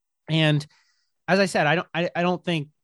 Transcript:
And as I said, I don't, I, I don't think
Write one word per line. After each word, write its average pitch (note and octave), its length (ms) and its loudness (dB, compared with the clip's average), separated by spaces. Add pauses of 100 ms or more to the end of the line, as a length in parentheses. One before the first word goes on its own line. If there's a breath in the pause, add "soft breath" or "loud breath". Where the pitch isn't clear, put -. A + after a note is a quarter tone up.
(300)
And D#3 360 2 (640)
as F#3 120 2
I G3 60 2
said, F3 220 0
I D3+ 80 2
don't, F3 180 -4
I, E3+ 220 -2
I E3 60 -2
don't F3 220 0
think D#3 260 -4 (140)